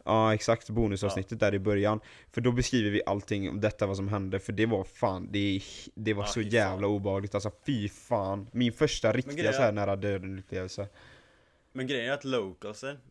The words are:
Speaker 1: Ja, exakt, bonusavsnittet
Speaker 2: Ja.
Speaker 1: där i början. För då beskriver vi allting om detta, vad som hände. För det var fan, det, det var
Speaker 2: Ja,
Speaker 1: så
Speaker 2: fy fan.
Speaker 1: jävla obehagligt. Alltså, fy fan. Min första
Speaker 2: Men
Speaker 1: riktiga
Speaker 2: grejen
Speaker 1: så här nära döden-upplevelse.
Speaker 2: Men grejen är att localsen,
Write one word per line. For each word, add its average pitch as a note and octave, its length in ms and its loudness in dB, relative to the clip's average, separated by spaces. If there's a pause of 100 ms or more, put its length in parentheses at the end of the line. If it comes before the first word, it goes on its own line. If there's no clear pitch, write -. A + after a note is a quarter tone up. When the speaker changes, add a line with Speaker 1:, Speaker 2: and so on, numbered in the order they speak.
Speaker 1:
Ja, A2 280 4
exakt, A2+ 360 0
bonusavsnittet G2+ 640 0
Speaker 2:
Ja. A#2 60 -6
Speaker 1:
där G2+ 180 4
i G2+ 40 0
början. G#2 400 2 (320)
För A#2+ 100 -2
då B2 100 4
beskriver A#2+ 400 2
vi G#2+ 140 2
allting G2 440 -2
om G2+ 120 -6
detta, G#2 260 2
vad F#2+ 80 -2
som F#2+ 120 -2
hände. G2 320 -2
För - 140 -6
det G#2+ 120 2
var G#2+ 180 2
fan, F#2 480 -2
det, G2+ 300 0 (340)
det G#2+ 180 0
var G2+ 100 -4
Speaker 2:
Ja, G#2 40 -6
Speaker 1:
så G#2 120 -2
Speaker 2:
fy A2 40 0
fan. G#2 80 -6
Speaker 1:
jävla G2+ 360 2
obehagligt. G2+ 480 0
Alltså, G#2 160 -4 (140)
fy G#2+ 240 0
fan. G2 640 -2
Min A#2+ 220 2
första - 340 0
Speaker 2:
Men A2 80 4
Speaker 1:
riktiga C3 200 -4
Speaker 2:
grejen E3+ 180 2
Speaker 1:
så C3+ 80 2
här A2+ 100 4
nära G2+ 240 0
döden-upplevelse. F#2+ 920 -6 (840)
Speaker 2:
Men C3 140 -6
grejen B2+ 220 -2
är C3+ 40 0
att C#3+ 100 -4
localsen, A2+ 760 -4 (140)